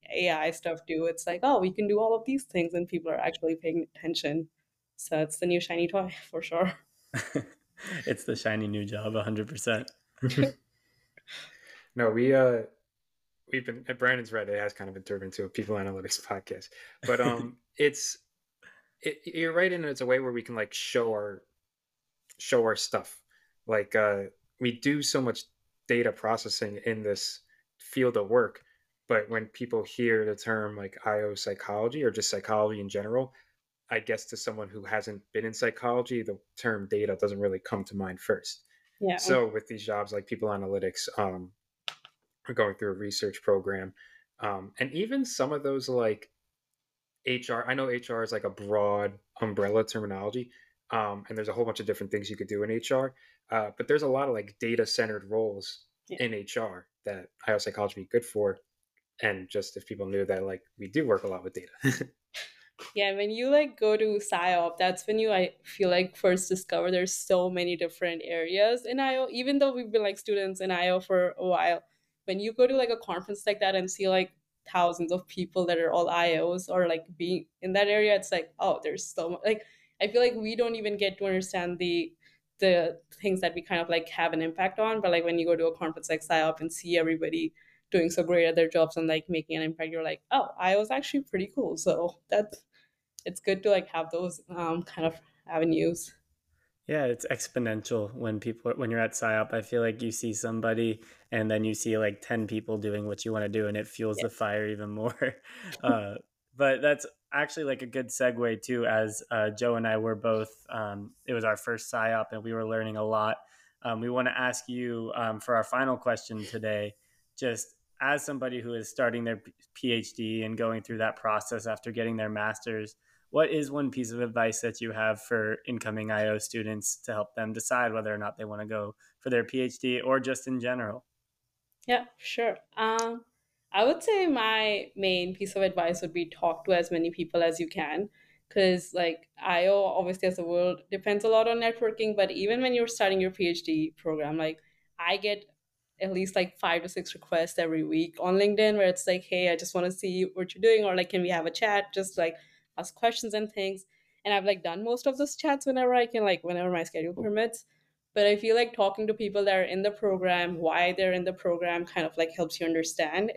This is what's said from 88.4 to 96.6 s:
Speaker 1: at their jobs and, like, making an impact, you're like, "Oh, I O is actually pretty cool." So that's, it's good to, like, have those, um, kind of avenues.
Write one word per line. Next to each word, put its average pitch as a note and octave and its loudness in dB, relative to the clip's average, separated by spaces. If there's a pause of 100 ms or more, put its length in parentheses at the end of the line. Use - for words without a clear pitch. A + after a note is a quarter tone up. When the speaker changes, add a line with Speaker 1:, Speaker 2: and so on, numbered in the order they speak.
Speaker 1:
at E3 4
their E3 6
jobs D#3+ 4
and, E3 0
like, D#3+ 0
making D#3+ -2
an D#3+ 0
impact, D#3+ -2
you're E3 -4
like, D#3+ -6
"Oh, C4 4
I F#3 4
O G#3 6
is G#3+ -2
actually C#4 -2
pretty G3 -2
cool." E3+ -2
So E3+ 0
that's, G#3 0 (600)
it's F3+ -8
good F#3+ 0
to, G#3+ 2
like, F#3 4
have D#3+ -4
those, F3 -6
um, E3+ -2
kind D#3+ -4
of D#3+ -2 (280)
avenues. E3 0 (720)